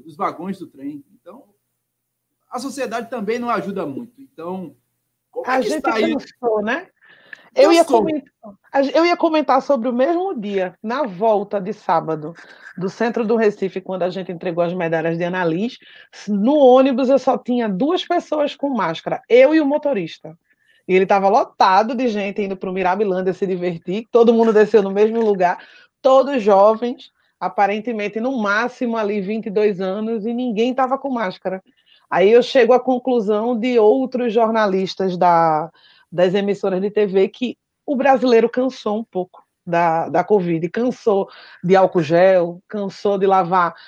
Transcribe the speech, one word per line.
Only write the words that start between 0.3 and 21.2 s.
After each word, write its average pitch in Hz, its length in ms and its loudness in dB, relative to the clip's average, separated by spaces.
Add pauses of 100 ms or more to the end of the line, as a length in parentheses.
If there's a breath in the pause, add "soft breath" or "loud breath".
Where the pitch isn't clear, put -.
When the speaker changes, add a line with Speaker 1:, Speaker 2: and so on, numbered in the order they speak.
Speaker 1:
do 170 80 -16
trem. 143 380 -16 (160)
Então, 214 240 -20 (1080)
a - 80 -10
sociedade 240 520 -8
também 226 280 -6
não 240 120 -6
ajuda 196 340 -4
muito. 135 380 -12
Então, 170 520 -12 (560)
como - 160 -10
Speaker 2:
A 262 120 0
Speaker 1:
é - 20 0
que 214 80 -2
Speaker 2:
gente 311 100 -2
Speaker 1:
está - 180 -2
aí? 226 180 0
Speaker 2:
cansou, 220 480 -4
né? 269 260 -6 (720 loud breath)
Eu 294 140 6
ia 330 120 6
Speaker 1:
Cansou. 269 140 2
Speaker 2:
comentar, 302 340 -4 (600)
eu 330 120 2
ia 349 100 0
comentar 311 460 0
sobre 262 260 -2
o 247 40 -2
mesmo 339 460 -2
dia, 185 440 -6
na 240 200 -4
volta 202 580 -2
de 185 120 -8
sábado, 160 640 -4 (420 loud breath)
do 185 120 -6
centro 226 380 -4
do 233 100 0
Recife, 208 440 -2
quando 185 240 -8
a 185 60 -2
gente 180 200 -10
entregou 175 320 -4
as 170 100 -2
medalhas 165 460 -2
de 175 60 -4
Ana 180 200 -4
Liz, 175 340 -4 (500 loud breath)
no 214 280 2
ônibus 262 520 4
eu 269 100 4
só 247 180 0
tinha 240 320 -4
duas 277 380 -2
pessoas 302 480 -2
com 277 160 -6
máscara, 170 580 -4
eu 262 260 6
e 320 60 4
o 294 60 0
motorista. 269 720 -6 (480)
E 185 80 0
ele 190 100 4
tava 196 240 2